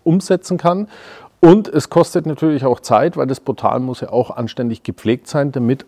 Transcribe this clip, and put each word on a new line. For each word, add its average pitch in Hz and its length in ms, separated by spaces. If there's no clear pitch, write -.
umsetzen 180 540
kann. 185 300
Und 196 260
es - 220
kostet 170 380
natürlich 147 400
auch 123 140
Zeit, 131 360
weil 139 100
das 131 140
Portal 120 400
muss 127 220
ja 127 80
auch 120 260
anständig 117 460
gepflegt - 440
sein, 143 260
damit 131 360